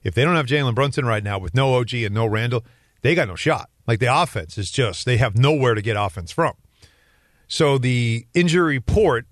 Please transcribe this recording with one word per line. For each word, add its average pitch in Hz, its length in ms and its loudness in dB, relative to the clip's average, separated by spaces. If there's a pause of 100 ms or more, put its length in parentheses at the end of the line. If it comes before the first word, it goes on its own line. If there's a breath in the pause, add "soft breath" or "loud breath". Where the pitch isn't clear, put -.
if 98 100 -4
they 127 100 2
don't 175 120 2
have 143 100 0
Jalen 131 280 0
Brunson 135 320 0
right 107 180 0
now 101 140 -4
with 90 160 -8
no 131 220 2
O 123 80 2
G 117 200 -4
and 101 100 -4
no 113 120 0
Randall, 113 380 -2 (380 soft breath)
they 156 120 2
got 160 140 2
no 87 80 -10
shot. - 340 -2 (160)
Like, 113 140 0
the 127 140 2
offense 113 440 -2
is 98 120 -6
just, 113 360 -2
they 123 100 2
have 110 220 0
nowhere 131 360 4
to 107 80 -4
get 107 140 -2
offense 98 340 -4
from. 160 240 -2 (920 soft breath)
So 143 300 2
the 120 560 -2
injury 170 420 2
report 131 560 2